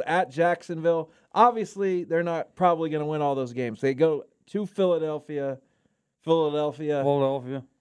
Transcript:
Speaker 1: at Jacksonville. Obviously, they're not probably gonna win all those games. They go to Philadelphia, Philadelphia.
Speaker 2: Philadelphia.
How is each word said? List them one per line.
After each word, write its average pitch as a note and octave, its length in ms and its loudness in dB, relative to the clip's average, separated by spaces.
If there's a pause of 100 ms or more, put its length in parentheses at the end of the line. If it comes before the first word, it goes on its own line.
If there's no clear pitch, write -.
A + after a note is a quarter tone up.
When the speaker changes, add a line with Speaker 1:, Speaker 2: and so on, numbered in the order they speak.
Speaker 1:
at E3+ 240 0
Jacksonville. E3 800 0 (220)
Obviously, G3 720 2
they're E3 180 -2
not E3+ 320 -4
probably E3 360 2
gonna D3+ 160 -2
win D3+ 160 -2
all C#3+ 120 2
those B2+ 200 -4
games. A#2+ 260 -4
They C3+ 140 2
go D3+ 320 2 (220)
to G3+ 180 -4
Philadelphia, D3+ 920 -2 (640)
Philadelphia. D3+ 800 0
Speaker 2:
Philadelphia. C3+ 640 0 (160)